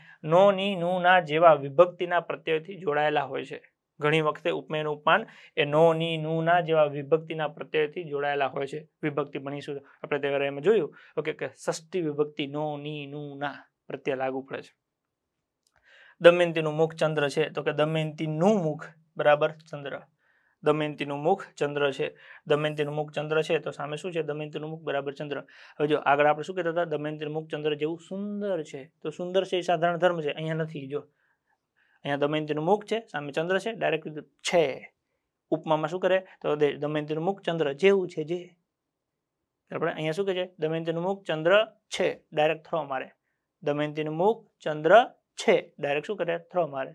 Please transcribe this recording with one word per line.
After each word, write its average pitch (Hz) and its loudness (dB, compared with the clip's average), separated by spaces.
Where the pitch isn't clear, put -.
નો, 180 6
ની, 196 0
નું, 175 -2
ના 180 8
જેવા 156 8
વિભક્તિના 170 2
પ્રત્યયથી 160 -6
જોડાયેલા 151 0
હોય 135 -6
છે. - -16
ઘણી 151 2
વખતે 151 -2
ઉપમેય 156 -4
અને 151 -4
ઉપમાન 160 2
એ 151 4
નો, 156 6
ની, 160 -2
નું, 160 -2
ના 170 4
જેવા 160 4
વિભક્તિના 156 -2
પ્રત્યયથી 151 -4
જોડાયેલા 143 -2
હોય 139 -4
છે. 151 -12
વિભક્તિ 147 -4
ભણીશું 139 -10
આપણે, 147 -2
તહેવાર 143 0
એમાં 143 -4
જોયું, 175 2
ઓકે, 151 -4
કે 147 -6
ષષ્ઠી 165 -6
વિભક્તિ 147 -2
નો, 147 -6
ની, 147 -10
નું, 143 -12
ના 139 -6
પ્રત્યય 139 -6
લાગુ 131 -4
પડે 135 -10
છે. - -20
દમયંતીનું 170 6
મુખ 160 2
ચંદ્ર 156 0
છે, 143 0
તો 147 -8
કે 156 -2
દમયંતીનું 156 0
મુખ 160 -4
બરાબર 147 4
ચંદ્ર. 143 -14
દમયંતીનું 147 0
મુખ 190 0
ચંદ્ર 143 0
છે. - -6
દમયંતીનું 151 0
મુખ 151 -6
ચંદ્ર 156 -2
છે, 160 0
તો 143 -8
સામે 147 -8
શું 180 -10
છે? 165 -4
દમયંતીનું 151 -8
મુખ 160 -12
બરાબર 143 -4
ચંદ્ર. 139 -8
હવે 151 0
જો 147 4
આગળ 143 4
આપણે 151 4
શું 185 -10
કહેતા 170 -2
હતા? 170 0
દમયંતીનું 151 -6
મુખ 160 -8
ચંદ્ર 151 -2
જેવું 156 -4
સુંદર 202 -6
છે. 143 -14
તો 156 -6
સુંદર 180 0
છે 185 -2
એ 175 0
સાધારણ 170 2
ધર્મ 175 2
છે, 147 -2
અહીંયા 160 -4
નથી. 160 -6
જો 143 -8
અહીંયા 143 -4
દમયંતીનું 151 -2
મુખ 196 2
છે, 226 -4
સામે 147 -10
ચંદ્ર 175 0
છે, 220 -6
ડાયરેક્ટ 156 -2
છે. - -2
ઉપમામાં 156 -2
શું 180 -6
કરે? 185 0
તો 151 -2
દે-, 147 2
દમયંતીનું 151 -4
મુખ 196 -4
ચંદ્ર 160 -2
જેવું 185 2
છે 160 -8
જે. 175 -10
આપણે 156 -2
અહીંયા 156 -4
શું 190 -4
કહે 190 0
છે? 180 -4
દમયંતીનું 165 -2
મુખ 190 -4
ચંદ્ર 175 4
છે, 156 -2
ડાયરેક્ટ 156 2
થ્રો 156 -2
મારે. 135 -8
દમયંતીનું 151 -2
મુખ 214 0
ચંદ્ર 165 6
છે, - 0
ડાયરેક્ટ 143 -2
શું 208 -6
કરે? 170 -4
થ્રો 170 -2
મારે. 139 -8